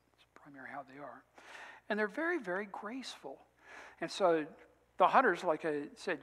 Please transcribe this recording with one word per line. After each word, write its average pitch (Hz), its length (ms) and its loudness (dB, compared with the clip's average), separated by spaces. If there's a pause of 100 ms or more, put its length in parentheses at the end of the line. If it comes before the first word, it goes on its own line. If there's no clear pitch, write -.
(120)
That's - 220 -20
primarily 135 400 -18
how 139 100 -8
they 135 160 -20
are. 131 240 -16 (640)
And 208 100 0
they're 214 100 2
very, 320 320 -2
very 196 340 -4
graceful. 208 640 -12 (640)
And 170 100 -6
so 165 340 4 (520)
the 185 100 10
hunters, 190 380 4
like 156 180 0
I 151 200 -2 (120)
said, 165 260 -4